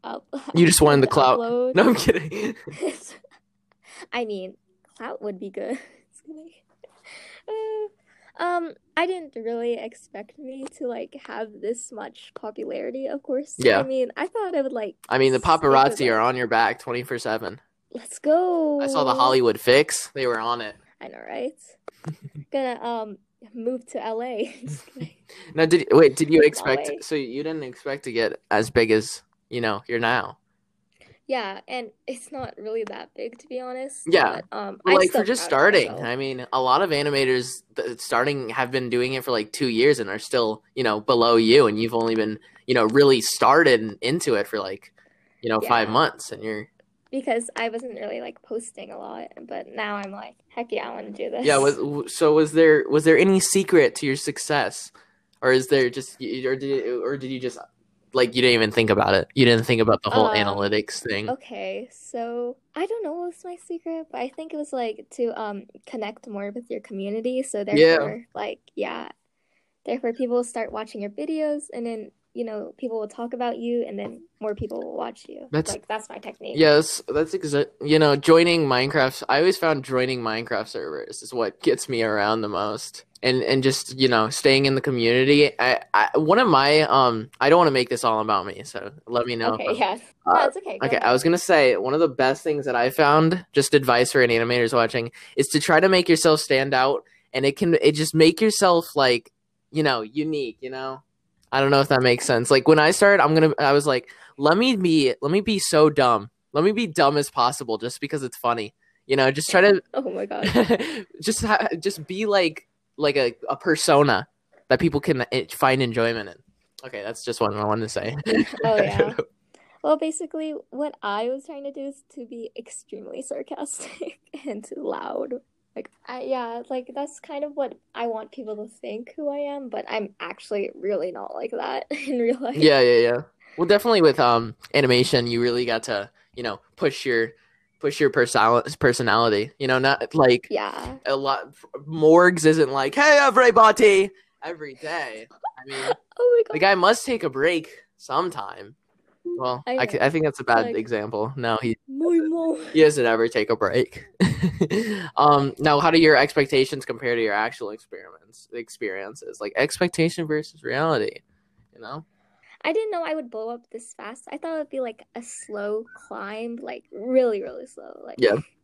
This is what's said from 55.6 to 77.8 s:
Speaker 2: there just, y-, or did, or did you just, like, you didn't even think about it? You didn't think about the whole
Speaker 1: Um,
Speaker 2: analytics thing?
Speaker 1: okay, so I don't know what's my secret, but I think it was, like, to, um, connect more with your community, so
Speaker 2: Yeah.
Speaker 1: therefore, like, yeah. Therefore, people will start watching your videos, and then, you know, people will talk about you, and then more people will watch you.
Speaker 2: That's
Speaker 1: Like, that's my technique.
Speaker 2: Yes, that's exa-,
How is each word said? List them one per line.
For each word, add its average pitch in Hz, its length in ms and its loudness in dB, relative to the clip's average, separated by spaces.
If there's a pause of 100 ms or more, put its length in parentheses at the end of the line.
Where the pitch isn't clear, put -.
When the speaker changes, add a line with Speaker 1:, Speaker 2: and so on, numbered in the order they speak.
Speaker 2:
there 131 220 4
just, 131 300 -12
y-, 127 260 -8
or 131 120 0
did, 139 300 -4
or 123 300 -4
did 131 140 -12
you 127 80 -8
just, 123 180 -8 (560)
like, 123 220 2
you 123 60 2
didn't 123 140 6
even 110 160 4
think 113 180 2
about 98 260 4
it? 92 180 2
You 127 120 6
didn't 117 200 4
think 113 160 2
about 110 220 2
the 104 60 -4
whole 110 180 4
Speaker 1:
Um, 110 80 0
Speaker 2:
analytics 101 640 -2
thing? 107 300 -6
Speaker 1:
okay, 208 600 -10
so 240 680 -10 (180)
I 339 100 -4
don't 440 180 -8
know 302 100 -8
what's 349 300 -10
my 359 140 -14
secret, 330 540 -12
but - 100 -12
I 262 80 -8
think 320 240 -14
it 311 40 -8
was, 294 140 -10
like, 233 400 -8
to, 233 260 -6
um, 208 280 -10 (200)
connect 220 420 -12
more 202 240 -10
with 233 180 -16
your 220 120 -10
community, 220 640 -6
so 214 160 -8
Speaker 2:
Yeah. 202 40 -6 (340)
Speaker 1:
therefore, 208 360 -6
like, - 260 -10 (160)
yeah. - 340 -8 (760)
Therefore, 233 280 -6
people 240 240 -4
will 247 60 0
start 226 280 -10
watching 220 300 -10
your 202 80 -10
videos, 302 540 -6 (100)
and 233 120 -10
then, 226 260 -10 (220)
you 233 120 -8
know, 214 320 -10
people 226 220 -8
will 214 100 -6
talk 233 240 -10
about 240 240 -4
you, 233 300 -4
and 202 100 -10
then 202 260 -12 (160)
more 208 160 -6
people 214 260 -8
will - 140 -12
watch - 320 -10
you. - 240 -18
Speaker 2:
That's 156 200 -4
Speaker 1:
Like, - 160 -14
that's 214 220 -8
my - 80 -18
technique. - 400 -12
Speaker 2:
Yes, 156 500 4
that's 156 260 -2
exa-, 147 360 -2 (120)